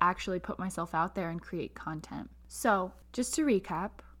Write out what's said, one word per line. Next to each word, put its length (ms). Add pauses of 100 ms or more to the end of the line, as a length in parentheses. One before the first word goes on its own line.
actually 400
put 180
myself 360
out 200
there 140
and 100
create 360
content. 560 (180)
So 460 (180)
just 220
to 100
recap, 460 (300)